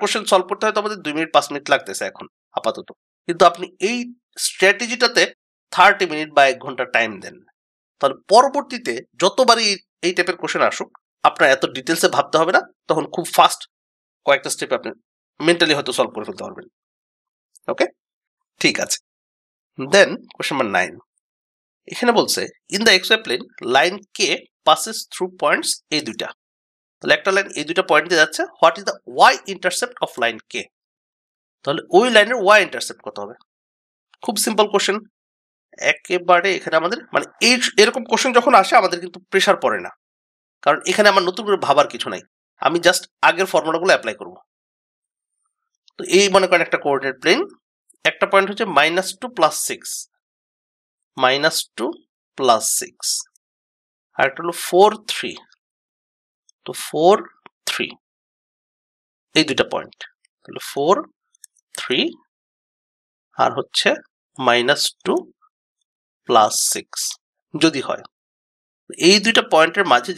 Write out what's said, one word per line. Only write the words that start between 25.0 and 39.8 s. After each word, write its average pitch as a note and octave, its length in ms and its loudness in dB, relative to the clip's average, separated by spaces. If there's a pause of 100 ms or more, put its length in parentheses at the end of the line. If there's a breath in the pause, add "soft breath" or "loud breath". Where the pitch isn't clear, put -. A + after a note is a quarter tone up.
through F3+ 200 -8 (100)
points," D#3+ 280 -2 (200)
এই D3+ 180 -4
দুইটা, - 200 -10 (720)
তাহলে - 160 0
একটা F#3+ 180 -4
লাইন F#3+ 160 -2 (100)
এই D3+ 100 -6
দুইটা F3+ 220 -2
পয়েন্ট D#3 180 2
দিয়ে E3 140 2
যাচ্ছে, D#3+ 200 -2 (200)
"What E3 160 4
is G3+ 120 -14
the - 60 -8 (340)
Y C#4 40 0 (180)
intercept F3+ 520 -6
of - 60 -8 (120)
line A2+ 180 -4 (100)
K?" - 40 -18 (1080)
তাহলে D3 180 -4 (100)
ওই G#3+ 200 6
লাইনের A3 280 4 (180)
Y - 100 8
ইন্টারসেপ্ট - 400 -12
কত G#2+ 160 -14
হবে? G#2+ 120 -14 (880)
খুব A3+ 120 -6
সিম্পল G#3+ 360 2
কোশ্চেন। G3 240 0 (960)
একেবারে F3 640 0
এখানে D#3+ 200 -8
আমাদের, F3 220 -2 (160)
মানে, - 120 0 (140)
এই, A#3 140 4 (280)
এরকম A3+ 220 2
কোশ্চেন B3+ 280 -2
যখন A#3+ 220 2
আসে, F#3+ 220 4
আমাদের F3 240 2
কিন্তু F3 180 -16 (120)
প্রেশার F#3+ 320 2
পড়ে A2 240 0